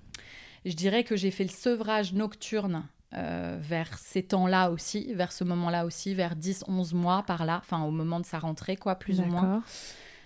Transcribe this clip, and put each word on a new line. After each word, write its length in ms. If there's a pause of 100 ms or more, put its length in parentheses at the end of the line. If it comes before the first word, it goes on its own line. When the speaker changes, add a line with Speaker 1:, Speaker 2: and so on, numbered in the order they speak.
(640)
Speaker 1:
Je 100
dirais 300
que 120
j'ai 140
fait 140
le 60
sevrage 640
nocturne, 680 (300)
euh, 460
vers 380
ces 240
temps-là 480
aussi, 440
vers 180
ce 120
moment-là 420
aussi, 280
vers 220
dix, 320
onze 260
mois 280
par 220
là, 180
enfin, 220
au 60
moment 300
de 60
sa 120
rentrée, 380
quoi, 200
plus 240
ou 60
moins. 160
Speaker 2:
D'accord. 200 (640)